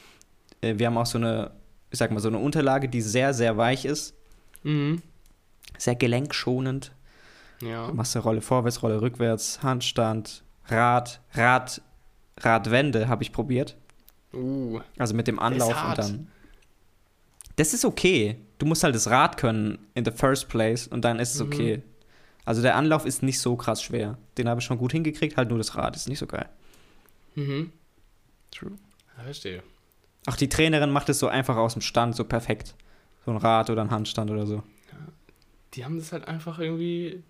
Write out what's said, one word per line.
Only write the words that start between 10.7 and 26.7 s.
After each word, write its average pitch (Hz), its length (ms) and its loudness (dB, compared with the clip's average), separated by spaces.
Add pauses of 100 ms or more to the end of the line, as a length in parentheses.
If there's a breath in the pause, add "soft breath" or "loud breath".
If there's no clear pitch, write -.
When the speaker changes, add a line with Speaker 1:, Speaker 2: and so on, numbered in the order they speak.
Speaker 1:
Rad, 127 480 2 (580)
Radwende 117 680 2
hab 117 120 0
ich - 120 -8
probiert. 127 420 -2 (560)
Speaker 2:
Uh. 127 480 -4 (180)
Speaker 1:
Also 113 160 0
mit 117 140 0
dem 117 80 2
Speaker 2:
Das - 100 0
ist 117 60 2 (100)
Speaker 1:
Anlauf 117 80 4
und 117 140 0
Speaker 2:
hart. 165 160 -2
Speaker 1:
dann. 104 280 -4 (1300 soft breath)
Das 151 180 2
ist 240 100 0
okay. 160 520 4 (200)
Du 143 80 0
musst 160 180 2
halt 147 120 6
das 110 140 0
Rad - 280 4
können 110 400 0 (160)
in 120 120 0
the 127 60 0
first 135 360 2
place 113 400 0
und 123 160 -6
dann 117 160 2
ist 120 160 -2
es 139 80 -2
Speaker 2:
Mhm. - 100 -4
Speaker 1:
okay. 117 280 0 (640 soft breath)
Also 117 160 2
der 120 140 4
Anlauf 156 300 2
ist - 160 -4
nicht 135 180 0
so 123 180 0
krass 113 260 -2
schwer. 110 340 -4 (200)
Den 120 120 0
hab 120 80 0
ich 120 60 -4
schon 123 140 -2
gut 123 160 -2
hingekriegt, 156 440 -2
halt 123 120 2
nur 117 80 0
das 110 180 -4
Rad - 200 -2
ist - 120 -10
nicht 139 120 -8
so - 60 -8
geil. - 220 -6 (880 soft breath)